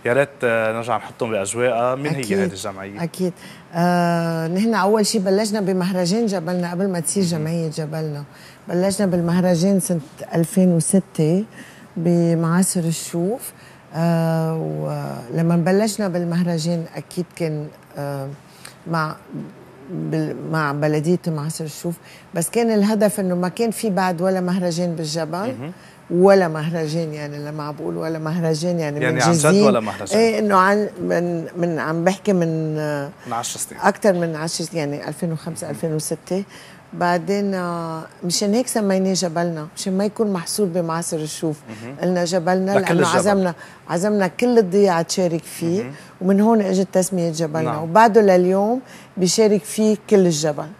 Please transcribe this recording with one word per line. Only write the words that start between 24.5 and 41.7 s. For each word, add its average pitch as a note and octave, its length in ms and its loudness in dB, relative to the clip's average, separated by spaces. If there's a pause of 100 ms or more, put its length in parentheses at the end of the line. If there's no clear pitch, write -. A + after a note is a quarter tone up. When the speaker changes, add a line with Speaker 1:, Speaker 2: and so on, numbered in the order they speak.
Speaker 2:
بالجبل، D#3+ 440 -6
Speaker 1:
مهم. G3+ 340 -8 (380)
Speaker 2:
ولا F#3 380 6
مهرجان، D#3 680 -4
يعني D3 300 -10
لما D3+ 180 -8
عم D3 120 -8
بقول E3 220 -6
ولا D#3+ 220 -6
مهرجان، E3 640 -2
يعني D3 200 -4
Speaker 1:
يعني B2+ 220 0
عن A2+ 100 4
جد D3+ 140 2
Speaker 2:
منجزين. G3+ 200 6
Speaker 1:
ولا G#3 140 4
مهرجان؟ G#2+ 380 -2
Speaker 2:
إيه، A3+ 200 4
إنه G#3 180 2
عن، G3+ 320 4 (140)
من، F3 440 -2 (100)
من، E3+ 220 -2
عم D#3+ 260 -2
بحكي G3 280 0
من، D#3+ 460 0
آه، D3 320 -4 (160)
Speaker 1:
من A#2+ 60 -8
عشر A#2 260 -6
سنين. - 220 -10
Speaker 2:
أكتر G3 320 4
من E3+ 240 -2
عشر، E3 360 -4
يعني D3 360 -4
ألفين D#3+ 240 -6
وخمسة، E3 320 -10
Speaker 1:
مهم. D3+ 100 -8
Speaker 2:
ألفين D#3+ 200 -4
وستة. E3 500 -4 (480)
بعدين، F3+ 600 -2
آه، E3+ 480 -6 (220)
مشان G3+ 300 0
هيك A#3+ 120 0
سميناه F#3+ 460 0
جبلنا، E3+ 540 -2 (100)
مشان F#3+ 220 -2
ما G3 60 0
يكون G#3 280 -2
محصور F#3 340 -2
بمعاصر E3 500 -4
الشوف. D3+ 400 -4 (120)
Speaker 1:
مهم. A2+ 340 -14